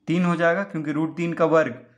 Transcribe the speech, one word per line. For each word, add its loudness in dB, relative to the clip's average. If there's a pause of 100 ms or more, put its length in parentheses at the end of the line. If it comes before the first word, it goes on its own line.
तीन 0
हो 2
जाएगा, 2
क्योंकि -8
रूट -4
तीन -4
का 0
वर्ग 2 (120)